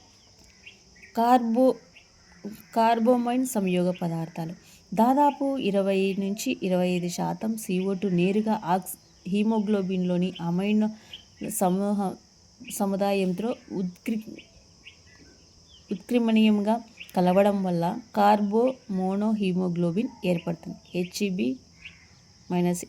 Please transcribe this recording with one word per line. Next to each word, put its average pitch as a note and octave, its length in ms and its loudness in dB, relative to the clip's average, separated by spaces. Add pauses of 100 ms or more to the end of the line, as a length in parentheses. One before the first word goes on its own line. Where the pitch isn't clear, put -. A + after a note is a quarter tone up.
(1160)
కార్బో-, A#3+ 600 4 (960)
కార్బోమైన్ A#3+ 720 2
సంయోగ F3+ 560 0
పదార్థాలు. E3 520 -6 (400)
దాదాపు C#4 520 4 (120)
ఇరవై G3 640 0
నుంచి G3 300 -4 (140)
ఇరవై F3+ 260 2
ఐదు F3 180 0
శాతం F3 500 -4
సీఓ F#3+ 360 -2
టూ G3 160 -4
నేరుగా G3+ 540 2
ఆక్స్-, F#3 340 -2 (320)
హీమోగ్లోబిన్లోని F#3+ 1120 0
అమైనో G3+ 480 0 (720)
సమూహ-, G3 560 0 (640)
సముదాయంతో G3 720 -2 (320)
ఉత్క్రి-, G#3+ 400 -6 (1700)
ఉత్క్రిమణీయంగా A3 840 2 (400)
కలవడం G3 480 4
వల్ల F3 200 0 (320)
కార్బో G#3+ 580 2 (180)
మోనోహీమోగ్లోబిన్ F#3 1160 -2 (160)
ఏర్పడుతుంది. F3 520 -4 (180)
హెచ్ఈబీ F#3 520 -2 (1040)
మైనస్ F3 380 0